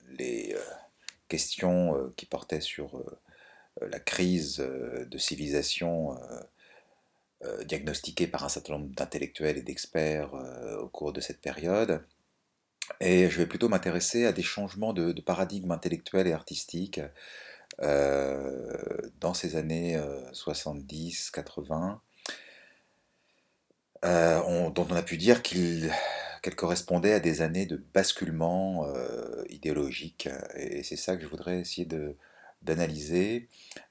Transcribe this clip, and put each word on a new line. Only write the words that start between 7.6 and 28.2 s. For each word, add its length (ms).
diagnostiquée 640
par 160
un 60
certain 240
nombre 200
d'intellectuels 640
et 60
d'experts, 720
euh, 460
au 80
cours 240
de 80
cette 180
période. 640
Et 300
je 80
vais 100
plutôt 220
m'intéresser 560
à 80
des 100
changements 480
de, 220
de 80
paradigme 500
intellectuel 560
et 60
artistique, 680
euh, 960
dans 120
ces 220
années, 400
euh, 260
soixante-dix, 1000
quatre-vingts, 680
euh, 420
on, 240
dont 220
on 40
a 60
pu 160
dire 240
qu'il, 500
qu'elles 120
correspondaient 580
à 60
des 220
années 240
de 120
basculement, 1080